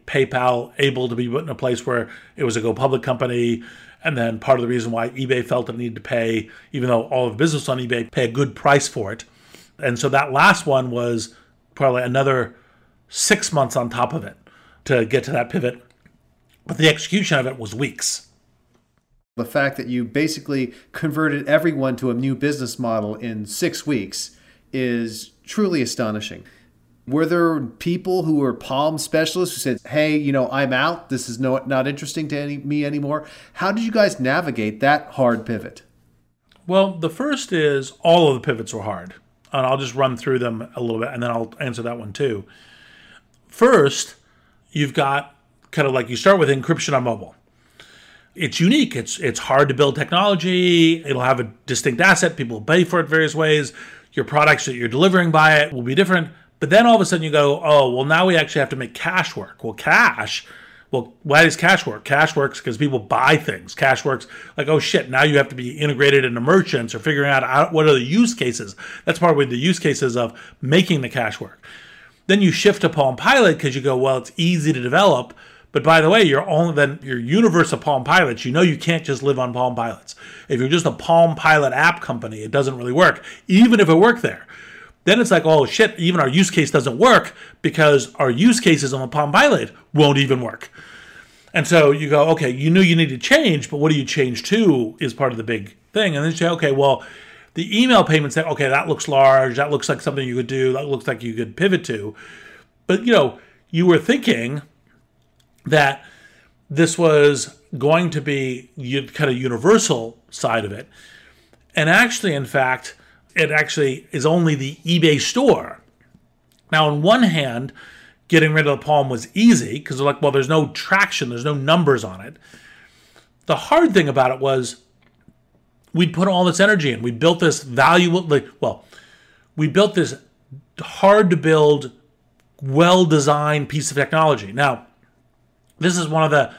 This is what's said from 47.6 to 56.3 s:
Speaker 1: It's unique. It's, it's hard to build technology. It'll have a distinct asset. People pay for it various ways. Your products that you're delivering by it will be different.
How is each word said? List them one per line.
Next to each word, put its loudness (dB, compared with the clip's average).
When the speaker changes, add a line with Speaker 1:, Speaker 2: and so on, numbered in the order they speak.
Speaker 1:
It's -6
unique. 2
It's, -10
it's -6
hard 2
to -2
build 2
technology. 0
It'll -4
have 2
a -8
distinct -4
asset. 2
People -8
pay 2
for -2
it -2
various 0
ways. 0
Your -2
products 2
that -6
you're -6
delivering 2
by 4
it 0
will -8
be -4
different. 0